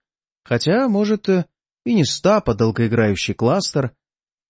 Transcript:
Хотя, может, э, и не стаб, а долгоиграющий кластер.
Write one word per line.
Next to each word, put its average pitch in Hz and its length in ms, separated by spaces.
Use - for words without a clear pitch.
Хотя, 180 440
может, 208 420
э, 185 160
и 240 80
не 202 100
стаб, 196 460
а 120 40
долгоиграющий 110 800
кластер. 131 640